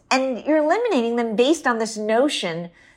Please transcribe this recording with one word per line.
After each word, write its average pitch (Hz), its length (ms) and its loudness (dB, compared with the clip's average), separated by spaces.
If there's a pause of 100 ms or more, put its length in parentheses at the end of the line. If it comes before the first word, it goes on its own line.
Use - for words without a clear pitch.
(100)
and 262 340 0
you're 302 200 2
eliminating 311 520 0
them 233 200 -2
based 277 300 2
on 233 120 0
this 220 180 -4
notion 214 720 -2 (260)